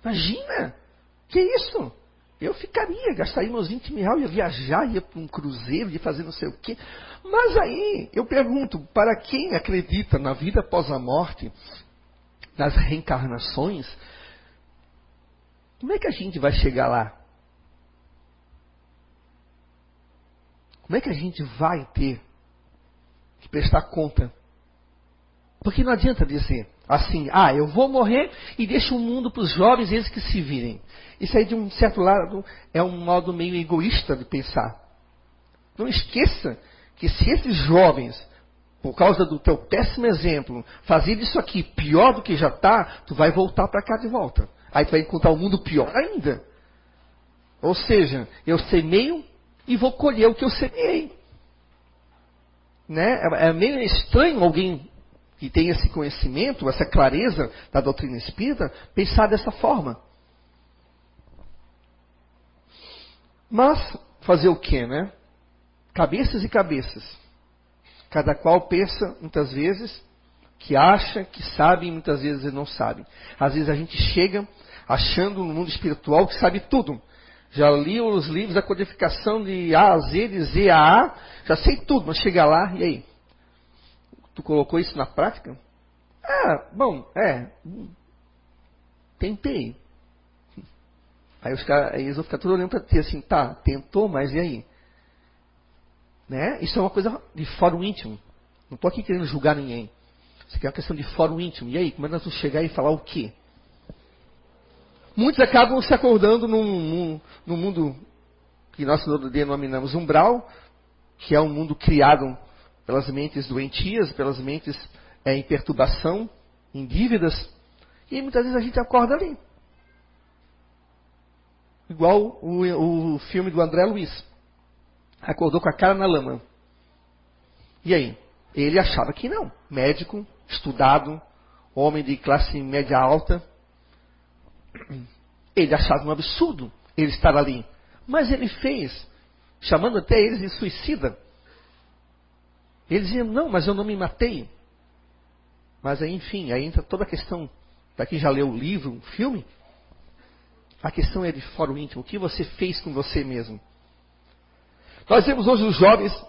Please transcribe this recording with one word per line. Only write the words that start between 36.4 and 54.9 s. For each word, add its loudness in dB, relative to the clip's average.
que -2
se 2
esses 2
jovens, 4
por -8
causa 4
do -6
teu 2
péssimo -2
exemplo, -2
fazerem 2
isso -2
aqui -2
pior 4
do -4
que -4
já 2
tá, 2
tu -12
vai 4
voltar 0
pra -2
cá -4
de -8
volta. -2
Aí 2
tu -4
vai 4
encontrar 2
o 4
mundo 0
pior 0
ainda. -2
Ou 0
seja, 2
eu 2
semeio 0
e -2
vou 0
colher 2
o 0
que -4
eu 2
semeei. -2
Né? 0
É, 4
é 2
meio 0
estranho 2
alguém 0